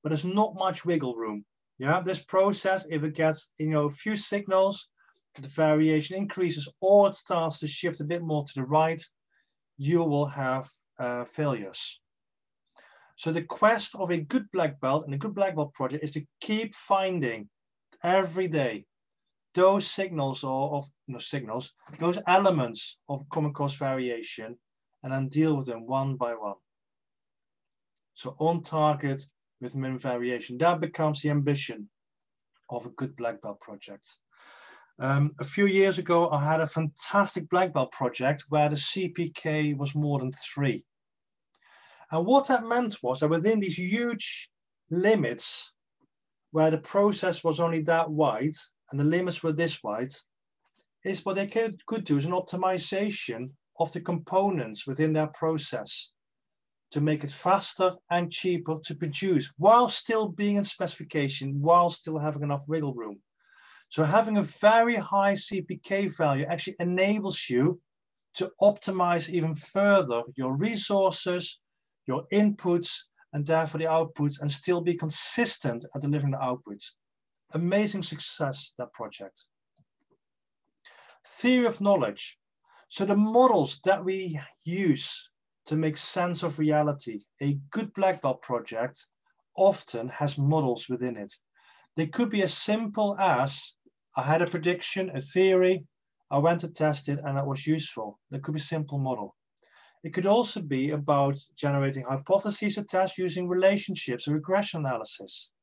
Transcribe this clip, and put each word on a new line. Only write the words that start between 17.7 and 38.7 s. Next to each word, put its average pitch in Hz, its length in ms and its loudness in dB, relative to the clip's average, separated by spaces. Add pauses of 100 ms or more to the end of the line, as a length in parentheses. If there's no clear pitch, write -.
every 180 460 2
day 127 360 -2 (720)
those 196 320 6
signals 151 560 -2
or 139 320 -2
of, 143 160 -6 (160)
no, 123 120 -10
signals, 123 540 -6 (260)
those 175 280 2
elements 175 720 2 (100)
of 143 200 -8
common 151 240 -2
cause 143 240 -4
variation, 123 840 -6 (440)
and 131 100 -8
then 135 160 -2
deal 151 280 2
with 131 100 -4
them 113 200 -8
one 135 300 -2
by 120 180 -2
one. 104 220 -8 (1600)
So - 260 -12
on 165 220 2
target 147 640 0 (360)
with 123 140 -10
min 131 240 -4
variation. 123 600 -4
That 165 220 4
becomes 156 400 -2
the 151 100 0
ambition 139 580 0 (800)
of 120 160 -8
a 117 40 -12
good - 260 -8
black 117 260 -6
belt 104 180 -12
project. - 460 -18 (960)
Um, 143 400 2
a - 40 -6
few 202 220 2
years 190 320 4
ago, 170 320 4
I 143 140 0
had 160 160 2
a 160 60 0
fantastic 165 840 -2
black 180 240 2
belt 131 200 0
project 131 560 -2
where 147 200 4
the 147 80 0